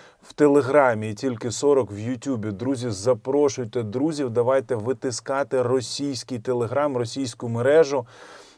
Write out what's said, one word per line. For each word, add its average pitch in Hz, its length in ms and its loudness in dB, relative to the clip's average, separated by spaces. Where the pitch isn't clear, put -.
в - 100 -20
Телеграмі 131 760 4
і 107 40 -4
тільки 120 380 -4
сорок 135 400 2
в 101 80 -10
Ютубі. 117 520 -4
Друзі, 120 380 -4
запрошуйте 123 960 -2
друзів, 135 460 -2
давайте 120 460 0
витискати 131 880 -4
російський 127 760 -4
Telegram, 123 580 -2
російську 123 520 -6
мережу. 135 560 2